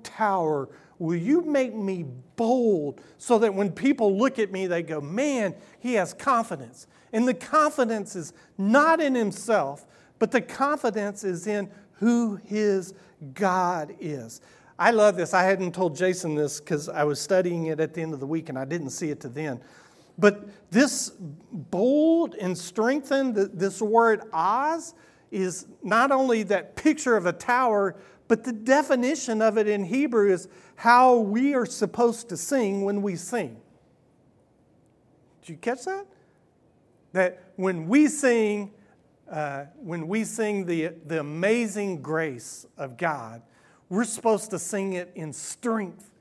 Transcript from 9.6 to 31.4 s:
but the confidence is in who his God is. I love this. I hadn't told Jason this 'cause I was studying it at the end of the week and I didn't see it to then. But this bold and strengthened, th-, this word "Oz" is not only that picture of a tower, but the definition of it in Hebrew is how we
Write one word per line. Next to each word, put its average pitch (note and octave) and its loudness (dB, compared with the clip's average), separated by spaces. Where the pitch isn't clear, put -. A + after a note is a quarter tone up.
but A3 2
the A#3+ 4
confidence A3 -2
is F3+ -4
in G#3 -4
who A#3 2
his G3 -2
God F3+ 0
is. C3 -10
I F#3+ 4
love G#3 6
this. E3+ -2
I F#3 6
hadn't F#3 2
told F3 0
Jason F3 0
this D3 -2
'cause D#3+ -4
I D3+ 0
was D3 0
studying F3 0
it D#3 -4
at D#3 -2
the E3+ -6
end D#3+ -6
of C3 -8
the C#3 -8
week D#3+ -6
and C3 -8
I C3+ -6
didn't C#3+ -6
see D3+ -6
it C#3 -8
to C3+ -12
then. C#3 -8
But G3+ 2
this B3 2
bold A#3 -2
and F3 -4
strengthened, C4 -2
th-, G3+ 0
this G3 -4
word A3 4
"Oz" C4 0
is F#3 -4
not A#3 4
only B3 2
that F#3 -2
picture D4+ 2
of F3+ 0
a F3 2
tower, G#3+ 0
but A3+ 2
the B3+ -6
definition B3+ 2
of A3 4
it G#3+ 2
in G#3 0
Hebrew A3+ 2
is F3+ -2
how B3 8
we A#3 0